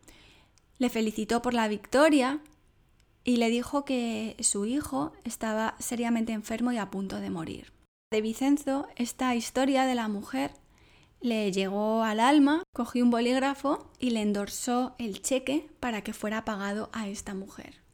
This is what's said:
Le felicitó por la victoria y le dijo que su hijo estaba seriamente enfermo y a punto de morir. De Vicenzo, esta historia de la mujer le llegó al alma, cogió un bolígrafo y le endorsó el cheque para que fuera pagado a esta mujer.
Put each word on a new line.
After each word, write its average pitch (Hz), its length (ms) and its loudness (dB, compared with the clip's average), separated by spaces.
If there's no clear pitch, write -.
Le 240 120 0
felicitó 226 520 -2
por 247 120 0
la 226 140 2
victoria 269 720 4
y 247 140 2
le 226 140 2
dijo 247 340 -2
que 233 560 -4
su 208 260 0
hijo 277 460 -2
estaba 220 560 -4
seriamente 233 540 -2
enfermo 226 400 -2
y 233 60 -2
a 196 120 -4
punto 196 300 -6
de 196 100 -6
morir. - 420 -8
De 214 100 2
Vicenzo, 269 760 0
esta 247 400 0
historia 262 480 2
de 254 100 2
la 226 140 -2
mujer 240 440 -4
le 220 300 0
llegó 202 500 0
al 220 180 0
alma, 285 420 8
cogió 240 300 0
un 247 60 6
bolígrafo 262 880 0
y 247 120 0
le 220 120 0
endorsó 208 760 0
el 214 240 -6
cheque 269 480 -2
para 226 220 -4
que 214 100 -8
fuera 220 320 -4
pagado 202 480 -4
a 220 160 -6
esta 202 260 -10
mujer. - 460 -14